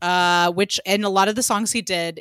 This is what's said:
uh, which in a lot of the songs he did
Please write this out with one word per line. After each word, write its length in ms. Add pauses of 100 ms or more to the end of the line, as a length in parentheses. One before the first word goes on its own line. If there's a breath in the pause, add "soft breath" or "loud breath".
uh, 500
which 340
in 180
a 60
lot 180
of 80
the 80
songs 280
he 100
did 400